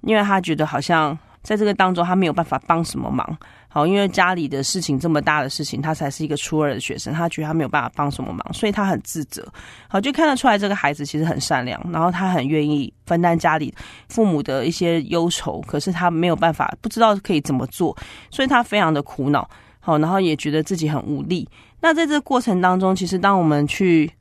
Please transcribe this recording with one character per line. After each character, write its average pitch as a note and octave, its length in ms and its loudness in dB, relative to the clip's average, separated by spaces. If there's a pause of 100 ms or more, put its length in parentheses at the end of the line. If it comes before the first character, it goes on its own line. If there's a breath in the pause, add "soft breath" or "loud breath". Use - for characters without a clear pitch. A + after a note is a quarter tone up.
因 G#3+ 120 2
为 G#3 80 4
他 G3 180 2
觉 E3+ 140 -2
得 D3+ 120 0
好 C#3 120 -4
像 D#3 400 0 (240 soft breath)
在 G#3+ 140 -2
这 G#3 80 2
个 G#3 80 2
当 F#3 220 2
中 E3+ 100 0
他 F3+ 100 0
没 F#3+ 120 4
有 D3+ 60 0
办 E3 120 0
法 C3 220 -4
帮 E3 180 2
什 - 160 -6
么 - 100 -4
忙。 - 280 -4 (320 loud breath)
好， D3+ 160 2
因 F#3+ 80 2
为 G3+ 140 2
家 F#3 260 2
里 D#3+ 140 -4
的 C3+ 140 -4
事 F#3 180 -4
情 C#3+ 180 -2
这 E3 120 0
么 D3+ 100 2
大 D3+ 220 0
的 C3 60 -4
事 - 140 -8
情， - 180 -6
他 D#3 140 -2
才 D3 160 -4
是 D#3 140 -8
一 - 20 -6
个 C#3+ 120 -4
初 - 200 -4
二 D3 140 0
的 A#2+ 80 -6
学 - 160 -8
生， - 160 -8
他 E3+ 160 -2
觉 D#3 140 -6
得 D3+ 60 -6
他 D#3 40 -4
没 D#3+ 100 0
有 B2+ 60 -2
办 D3 140 0
法 - 120 -8
帮 C#3+ 160 -2
什 - 140 -8
么 - 80 -8
忙， - 220 -8
所 - 120 -2
以 G#3 60 0
他 G3+ 140 -2
很 E3+ 160 0
自 - 220 -8
责。 - 220 -14 (400 loud breath)
好， F#3+ 140 -2
就 B3+ 100 -2
看 D#4 160 2
得 C#4+ 80 4
出 B3+ 120 0
来 A3 100 6
这 G3+ 100 0
个 G3 80 0
孩 D3 200 0
子 D3 100 -6
其 D3 140 -4
实 D#3+ 60 2
很 E3 140 -2
善 C3 240 0
良， B2 160 -6 (140)
然 D#3+ 100 0
后 F3+ 80 4
他 F#3 200 -2
很 C#3 180 0
愿 D3+ 180 2
意 D3 260 -2 (120)
分 E3+ 160 2
担 E3+ 180 4
家 D#3+ 200 2
里 D3+ 140 -6 (360 loud breath)
父 A3+ 160 2
母 D#3+ 180 2
的 C3 220 -2
一 D#3 60 2
些 E3+ 320 0
忧 E3+ 260 0
愁， - 380 -4
可 D3 120 -4
是 F#3 140 -2
他 F3 180 0
没 E3+ 180 2
有 E3 60 4
办 E3 180 2
法， - 280 -2
不 A3+ 80 -8
知 A3 100 -6
道 A3 180 4
可 G3 180 -4
以 D3 80 2
怎 C#3+ 120 -4
么 B2+ 120 -2
做， - 280 -2 (360 loud breath)
所 - 120 -2
以 C4 60 2
他 B3+ 140 4
非 G#3 180 0
常 E3 120 4
的 C#3+ 100 0
苦 C3+ 260 -4
恼。 C#3+ 200 0 (320 loud breath)
好， D#3 180 2
然 D#3 120 2
后 F#3+ 80 2
也 F3 160 2
觉 D3+ 160 -4
得 D#3 120 0
自 F#3+ 120 -4
己 D#3+ 140 -2
很 D3+ 140 -2
无 C#3+ 220 -6
力。 F#3 220 -4 (320 soft breath)
那 D#4+ 140 4
在 D#4+ 140 2
这 D4 80 -2
个 D4 80 2
过 B3 180 0
程 F#3 220 2
当 F#3 180 4
中， F#3+ 160 2
其 F#3 100 -4
实 F#3 120 -2
当 G3 200 4
我 F3 60 4
们 D3 240 4
去 E3 420 4 (100)